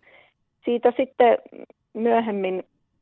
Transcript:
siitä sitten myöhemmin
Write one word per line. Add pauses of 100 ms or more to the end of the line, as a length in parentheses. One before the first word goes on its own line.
(640)
siitä
sitten (560)
myöhemmin (380)